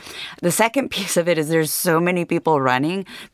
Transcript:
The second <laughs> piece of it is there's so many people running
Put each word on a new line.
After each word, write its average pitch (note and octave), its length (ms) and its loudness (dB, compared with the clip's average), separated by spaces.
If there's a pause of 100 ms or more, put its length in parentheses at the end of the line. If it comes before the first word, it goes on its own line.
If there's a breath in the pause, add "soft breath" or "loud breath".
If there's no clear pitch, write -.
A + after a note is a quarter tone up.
(400 loud breath)
The E3+ 120 0
second A3+ 360 0
<laughs> - 40 -12
piece F#3+ 260 -2
of E3+ 100 0
it E3+ 80 4
is D#3 120 0
there's D#3+ 240 2
so E3 280 2
many F3 240 0
people D#3+ 360 2
running C#3 440 0 (300 loud breath)